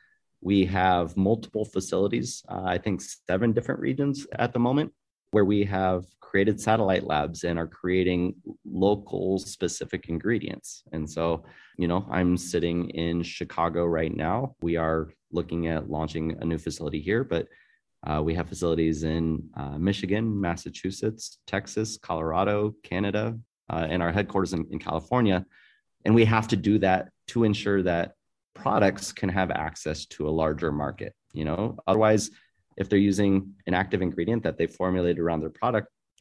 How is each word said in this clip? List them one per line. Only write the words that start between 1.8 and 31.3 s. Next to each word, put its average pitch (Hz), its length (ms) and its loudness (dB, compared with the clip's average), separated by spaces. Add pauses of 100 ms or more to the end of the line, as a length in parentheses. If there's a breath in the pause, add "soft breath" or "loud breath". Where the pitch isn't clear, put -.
uh, 95 160 -6
I 90 140 0
think 95 220 -4
seven 107 520 -2
different - 280 -2
regions 139 520 -2
at - 200 0
the 123 60 -2
moment, 131 340 2 (380)
where 104 140 6
we 101 200 4
have 95 400 0 (160)
created 101 400 2
satellite 107 440 4
labs 76 400 -2
and 85 140 0
are 82 80 -4
creating 90 680 0 (300)
local 95 720 0
specific - 720 -6
ingredients. - 720 -4 (100)
And 78 160 -6
so, 82 360 -2 (320 loud breath)
you 87 120 0
know, 90 220 0
I'm 90 260 2
sitting 85 540 -2
in 85 320 -2
Chicago 85 640 -2
right 80 300 0
now. 92 460 -2
We 85 160 0
are 80 360 -2 (200)
looking 85 360 -2
at 80 220 -4
launching 80 500 -4
a - 40 -6
new 82 140 -2
facility 78 420 -6
here, 104 240 0
but, 85 220 -2 (600 soft breath)
uh, 76 160 0
we 80 120 0
have 85 140 -4
facilities 82 560 0
in, 80 520 -2
uh, 71 220 -8
Michigan, 101 600 0
Massachusetts, 95 1080 -6
Texas, 110 540 -6
Colorado, 98 800 0
Canada, 104 560 -2 (300)
uh, 80 200 -2
and 87 140 0
our 85 80 2
headquarters 95 420 0
in, 82 180 -2
in 78 80 -6
California. 90 640 0 (600 soft breath)
And 107 100 6
we 117 100 10
have 113 240 4
to - 80 2
do 101 220 4
that 92 320 2 (180)
to 117 160 2
ensure 101 380 2
that 85 320 0 (400)
products - 580 2
can - 160 -2
have 92 220 0
access 78 560 -6
to - 220 -6
a - 20 0
larger 78 420 0
market, 73 420 -6 (180)